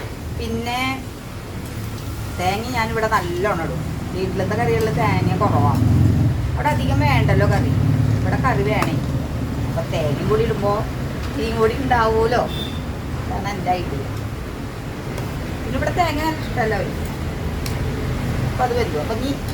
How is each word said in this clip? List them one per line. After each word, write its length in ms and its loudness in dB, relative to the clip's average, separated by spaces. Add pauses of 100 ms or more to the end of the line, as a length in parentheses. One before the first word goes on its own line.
(380)
പിന്നെ 420 -2 (1600)
തേങ്ങ 260 0 (120)
ഞാനിവിടെ 400 0
നല്ലോണം 500 0
ഇടും. 140 -4 (340)
വീട്ടിലത്തെ 460 -2
കറികളിൽ 300 2 (100)
തേങ്ങ 420 2
കുറവാണ്. 420 4 (720)
അവിടെ 200 2
അധികം 320 2
വേണ്ടല്ലോ 480 6
കറി. 180 4 (480)
ഇവിടെ 260 2
കറി 240 2
വേണേ. 260 2 (720)
അപ്പൊ 140 -2 (120)
തേങ്ങയും 360 0
കൂടി 180 4
ഇടുമ്പോ 240 0 (520)
ഇത്തിരിയും 380 -2
കൂടി 200 4
ഉണ്ടാവുമല്ലോ. 600 2 (840)
അതാണ് 300 -4
എൻ്റെ 260 -2
ഐഡിയ. 240 -4 (1600)
പിന്നെ 180 -2
ഇവിടെ 200 0
തേങ്ങ 280 2
നല്ല 180 -2
ഇഷ്ടമല്ല 340 0
അവര്. 140 -4 (1600)
അപ്പൊ 160 0
അത് 140 0
വരുമോ? 240 -2
അപ്പൊ 180 -2
നീ 80 -2 (240)